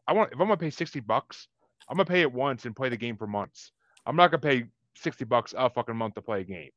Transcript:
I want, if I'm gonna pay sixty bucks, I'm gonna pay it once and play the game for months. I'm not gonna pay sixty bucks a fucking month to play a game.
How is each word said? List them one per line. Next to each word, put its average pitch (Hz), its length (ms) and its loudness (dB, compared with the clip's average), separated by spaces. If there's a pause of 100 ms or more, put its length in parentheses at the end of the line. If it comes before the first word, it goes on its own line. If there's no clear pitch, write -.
I 139 40 4
want, 196 200 2
if 123 80 0
I'm 180 80 4
gonna 214 80 4
pay 160 140 -2
sixty 147 300 -6
bucks, 110 460 -2 (420)
I'm 143 80 -6
gonna 190 100 4
pay 180 160 4
it 139 100 2
once 127 340 -2
and 113 80 -8
play 131 140 -2
the 120 80 -4
game 113 200 -6
for 107 100 -8
months. 101 460 -6 (340)
I'm 143 100 -2
not 175 140 8
gonna 160 100 0
pay 131 240 2 (320)
sixty - 280 -6
bucks 117 320 0
a 127 140 2
fucking 117 260 -4
month 113 180 -4
to 104 80 -12
play 104 180 -4
a 95 40 -6
game. 87 320 -14